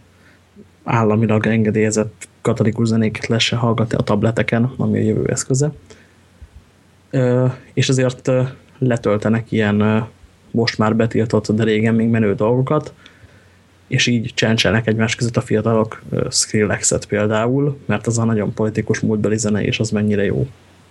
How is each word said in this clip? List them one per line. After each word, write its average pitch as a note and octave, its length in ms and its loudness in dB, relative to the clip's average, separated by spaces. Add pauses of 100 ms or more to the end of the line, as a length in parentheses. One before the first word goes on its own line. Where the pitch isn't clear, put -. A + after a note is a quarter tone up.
(840)
államilag A2 640 2
engedélyezett G#2+ 840 0 (120)
katolikus A2+ 480 0
zenéket A2 380 0
lehessen A2+ 320 -2
hallgatni A2+ 380 0
a - 60 0
tableteken, A2+ 760 0
ami G#2+ 220 -2
a G#2+ 40 0
jövő G#2+ 280 0
eszköze. C#3 400 -2 (1400)
Ö, B2+ 360 2 (260)
és C3+ 160 0
ezért, B2+ 400 0
ö, B2+ 140 2 (360)
letöltenek A2+ 720 0
ilyen, G#2 280 2
ö, G#2+ 180 4 (520)
most A2+ 280 -2
már A2 180 2
betiltott, A2 540 0
de A2 140 2
régen A2 300 2
még A2+ 140 2
menő A2 260 2
dolgokat, C3 580 0 (920)
és - 200 0
így A#2+ 280 0
csencselnek A2+ 520 2
egymás A2 280 0
között A#2 220 -2
a A#2 40 2
fiatalok, A2 680 0
ö, - 200 -2
Skrillexet - 760 -2
például, A#2 800 0
mert G#2 200 -4
az A#2 120 -2
a A#2 60 0
nagyon A2+ 300 0
politikus G#2+ 460 -2
múltbeli G#2+ 380 0
zene, G#2 260 0
és - 160 -2
az A2+ 100 -2
mennyire G#2 340 0
jó. B2+ 220 -2 (440)